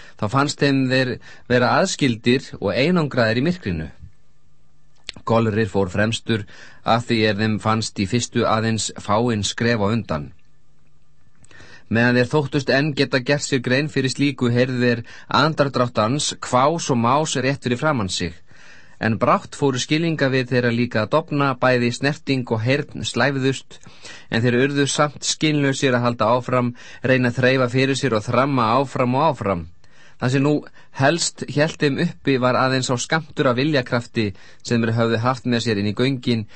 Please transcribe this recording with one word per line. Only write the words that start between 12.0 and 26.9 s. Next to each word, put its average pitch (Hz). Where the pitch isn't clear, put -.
þeir 123
þóttust 147
enn 139
geta 135
gert 143
sér 131
grein 135
fyrir 131
slíku, 127
heyrðu 127
þeir 120
andardrátt 135
hans, 117
kvás 143
og 120
más 139
rétt 135
fyrir 120
framan 135
sig. 87
En 110
brátt -
fóru 135
skilningarvit 143
þeirra 123
líka 117
að 104
dofna, 147
bæði 123
snerting 135
og 110
heyrn 139
slævðust, 131
en 113
þeir 120
urðu 143
samt -
skynlausir 143
að 120
halda 120
áfram, 123